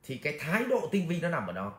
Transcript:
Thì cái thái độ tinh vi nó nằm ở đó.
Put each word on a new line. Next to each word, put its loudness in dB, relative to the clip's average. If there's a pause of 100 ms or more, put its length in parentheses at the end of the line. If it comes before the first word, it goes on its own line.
Thì -8
cái -4
thái 2
độ 2
tinh 2
vi 0
nó 0
nằm 0
ở -6
đó. -4